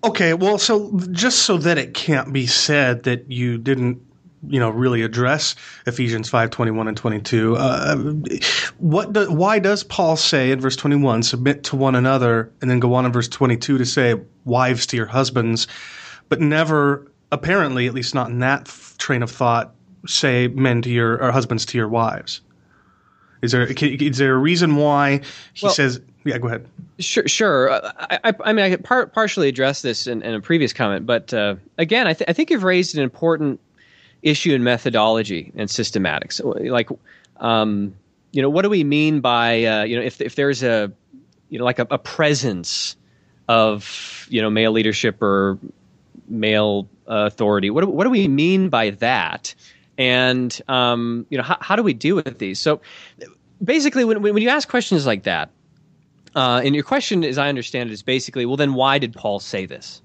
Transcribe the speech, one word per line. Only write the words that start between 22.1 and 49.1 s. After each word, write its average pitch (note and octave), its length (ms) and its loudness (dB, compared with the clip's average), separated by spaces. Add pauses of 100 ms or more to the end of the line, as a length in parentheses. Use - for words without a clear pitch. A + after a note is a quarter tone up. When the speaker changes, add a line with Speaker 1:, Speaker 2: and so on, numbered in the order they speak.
Speaker 1:
Is A#2+ 100 0
there, B2 140 4
is C#3 520 0
there C3+ 160 4
a C3 40 4
reason D#3+ 380 2
why C#3+ 460 2 (320)
he - 140 -2
Speaker 2:
Well, F#3+ 60 2
Speaker 1:
says, B2+ 280 0 (220)
yeah, B2 160 -2
go A#2+ 80 -4
ahead. A#2 200 -6 (300)
Speaker 2:
Sure, - 300 -2
sure. C#3 420 2
Uh, B2 260 -2
I, - 280 -6
I, A3+ 100 2 (120)
I G#3+ 80 2
mean, G#3 120 4
I F#3 120 2
par-, B3 280 0
partially G3+ 420 0
addressed C3+ 360 0
this B2 240 -4
in, A#2 160 -6
in A2+ 100 -4
a G#2+ 80 -4
previous D#3 320 0
comment, G2+ 320 -2
but, A#2 260 -2
uh, G#2 240 0 (220)
again, G#3 300 0
I, D#3+ 60 2
th-, - 140 -4
I E3+ 60 0
think D#4 160 -2
you've B3 140 0
raised F3+ 340 0
an C#3+ 60 2
important D3+ 560 -2 (640)
issue D3+ 320 2
in B2 80 2
methodology A2+ 920 0
and G#2 140 -6
systematics. - 720 -4 (300)
Like, A#2+ 180 -2 (480)
um, G#2+ 560 0 (380)
you C#3+ 100 0
know, C#3 80 2
what E3+ 140 2
do G3+ 60 2
we F#3+ 140 2
mean D3+ 360 2
by, A#2 460 2
uh, G#2+ 180 0
you A2+ 120 -2
know, B2 60 -2
if, - 200 -6
if - 120 -6
there's C#3 300 0
a, A2 280 0 (580)
you - 100 -10
know, B2 60 -2
like B2 120 0
a, A#2+ 140 0
a C#3 80 -2
presence B2+ 960 -2 (520)
of, A2 800 -2
you A2+ 140 -2
know, A2 80 0
male A2 220 2
leadership A2 500 0
or G2 380 2 (680)
male, G#2+ 600 0 (200)
uh, G#2+ 200 0
authority, G#2 420 0
what C3 120 0
do, G3 100 0
what E3 140 0
do C4 40 2
we G3+ 180 2
mean F3 420 2
by A2+ 220 0
that? G#2 600 -4 (440)